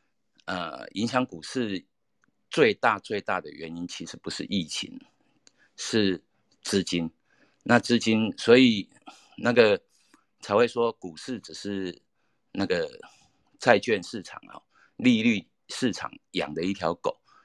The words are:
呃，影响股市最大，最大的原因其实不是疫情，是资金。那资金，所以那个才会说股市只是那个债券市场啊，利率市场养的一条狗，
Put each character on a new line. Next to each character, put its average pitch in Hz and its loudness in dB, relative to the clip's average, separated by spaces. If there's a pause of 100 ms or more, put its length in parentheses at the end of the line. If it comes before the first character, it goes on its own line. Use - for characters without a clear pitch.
(460)
呃， 82 -8
影 107 -2
响 127 0
股 82 -16
市 104 -6 (640)
最 123 4
大， 107 0
最 101 -6
大 92 -4
的 76 -14
原 80 -12
因 87 -8
其 85 -12
实 - -16
不 - -10
是 - -8
疫 92 -2
情， - -10 (800)
是 98 0 (400)
资 98 0
金。 85 -2 (520)
那 120 4
资 120 2
金， 110 2
所 117 8
以 117 4 (480)
那 117 0
个 107 6 (580)
才 - -4
会 120 6
说 117 0
股 85 -14
市 123 -10
只 - -18
是 98 -8 (520)
那 98 -4
个 87 -2 (720)
债 113 6
券 101 -2
市 92 -12
场 - -18
啊， - -20 (340)
利 117 4
率 110 0 (220)
市 117 -2
场 - -10 (200)
养 76 -6
的 80 -4
一 95 -2
条 87 -2
狗， - -6 (240)